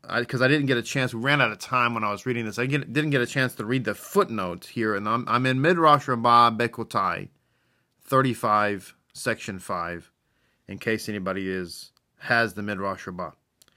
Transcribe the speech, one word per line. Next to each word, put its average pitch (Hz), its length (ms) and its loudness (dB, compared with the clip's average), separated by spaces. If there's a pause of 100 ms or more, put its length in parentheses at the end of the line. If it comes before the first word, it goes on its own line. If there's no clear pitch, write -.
I, 117 160 -2
'cause 120 180 -4
I 131 60 6
didn't 143 200 4
get 127 100 2
a 113 60 0
chance. 127 300 -2
We 113 80 -6
ran 139 200 4
out 113 100 4
of 101 80 -10
time 120 340 0
when 113 100 -2
I 104 80 0
was 101 140 -6
reading 120 200 -2
this. 107 140 -6
I 123 60 0
get, 139 280 -4
didn't 151 160 0
get 135 120 2
a 120 40 0
chance 127 300 -2
to 107 100 -8
read 127 200 -2
the 104 100 -2
footnote 95 720 -2
here. 107 300 -2
And 104 120 -4
I'm, 117 200 0
I'm 123 180 0
in 131 160 2
Midrash 156 460 6
Rabbah 117 440 6
Bekotai 107 760 -2 (760)
thirty-five, 107 920 0 (180)
section 110 460 -6
five, 87 520 -8 (560)
in 98 100 -12
case 110 320 -4
anybody 95 400 -4
is, 92 420 -8 (280)
has 117 340 2
the 104 100 -8
Midrash 98 420 -6
Rabbah. 90 260 -10 (460)